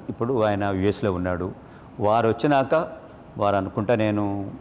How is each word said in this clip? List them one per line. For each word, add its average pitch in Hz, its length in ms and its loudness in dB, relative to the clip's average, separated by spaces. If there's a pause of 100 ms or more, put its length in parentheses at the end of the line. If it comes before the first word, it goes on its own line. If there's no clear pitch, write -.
ఇప్పుడు 117 320 0
ఆయన 101 220 2
యుఎస్లో 101 500 0
ఉన్నాడు. 90 380 -2 (480)
వారు 110 280 4
వచ్చినాక 143 600 2 (500)
వారు 101 180 2
అనుకుంటా 101 400 0
నేను 104 640 0